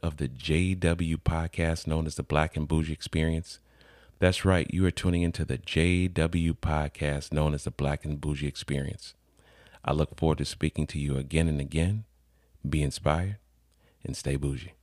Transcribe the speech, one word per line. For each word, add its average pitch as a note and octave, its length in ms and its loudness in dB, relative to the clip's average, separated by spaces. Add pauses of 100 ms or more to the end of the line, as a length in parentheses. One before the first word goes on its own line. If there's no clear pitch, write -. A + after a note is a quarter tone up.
of D#2 140 -2
the D2 100 -2
J D#2+ 480 0
W E2+ 420 2
podcast E2 680 0
known D#2+ 180 0
as D2+ 100 -6
the C#2 80 -4
Black D#2 340 0
and D2+ 100 -2
Boujee D#2+ 240 2
Experience. D#2+ 680 -2 (600)
That's F#2 260 4
right, F#2 280 4
you F#2 120 2
are F2 60 4
tuning F2 300 2
into E2 240 0
the C2 120 -2
J F2+ 500 2
W E2 460 2
podcast D2+ 800 -2
known D2+ 200 2
as C#2+ 100 -4
the - 80 -4
Black C#2+ 340 -2
and D2 160 -4
Boujee C#2+ 260 -2
Experience. - 680 -6 (680)
I C#2 100 0
look D2+ 240 2
forward D#2 200 2
to C#2+ 80 -2
speaking - 420 -2
to D2+ 120 -6
you C#2+ 180 -2
again D2+ 300 2
and D2+ 120 0
again. E2 440 0 (640)
Be D2+ 160 0
inspired E2 540 0 (680)
and C2 120 -8
stay C#2 200 -2
bougie. C#2 480 -4